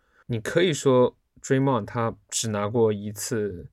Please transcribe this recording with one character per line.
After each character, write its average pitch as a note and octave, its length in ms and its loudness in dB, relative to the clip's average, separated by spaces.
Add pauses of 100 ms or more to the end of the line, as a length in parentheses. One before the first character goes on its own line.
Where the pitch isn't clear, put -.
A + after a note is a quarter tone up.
(260)
你 A#2 140 -4
可 E3+ 220 0
以 F#3 100 2
说 B2+ 420 4 (280)
Draymond C3 420 0
他 A2+ 320 -4 (140)
只 - 180 -4
拿 G#2 180 -2
过 A2+ 240 4
一 G#2 220 -4
次 G2+ 600 -6